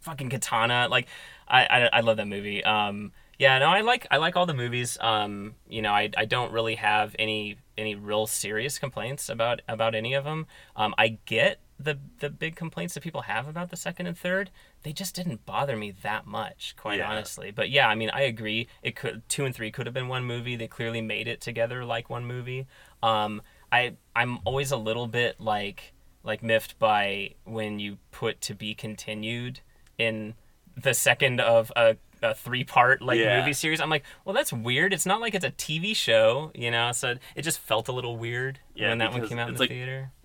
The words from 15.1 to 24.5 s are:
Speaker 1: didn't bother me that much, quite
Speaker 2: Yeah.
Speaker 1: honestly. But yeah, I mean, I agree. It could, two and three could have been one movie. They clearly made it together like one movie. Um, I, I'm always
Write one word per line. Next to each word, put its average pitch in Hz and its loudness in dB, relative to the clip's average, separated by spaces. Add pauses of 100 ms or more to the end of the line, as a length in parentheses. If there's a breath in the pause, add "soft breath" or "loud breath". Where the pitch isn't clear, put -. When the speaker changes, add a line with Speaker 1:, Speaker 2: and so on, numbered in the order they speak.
Speaker 1:
didn't 170 -6
bother 120 -2
me 104 -6 (120)
that 107 -4
much, - -8
quite 104 -4
Speaker 2:
Yeah. 82 -2
Speaker 1:
honestly. 107 -6
But 104 -2
yeah, 131 6
I 107 2
mean, 110 -2
I 127 0
agree. 113 -2 (160 soft breath)
It 123 -6
could, 117 -8
two - -2
and 127 -2
three 110 -8
could 123 -8
have 120 -8
been 127 -4
one 127 -4
movie. 120 -6
They 113 -6
clearly 113 -4
made 107 -4
it 117 -6
together 117 -2
like 120 -4
one 120 -6
movie. 127 -8 (360 soft breath)
Um, 107 2 (300 soft breath)
I, 123 2 (200)
I'm 120 0
always 135 0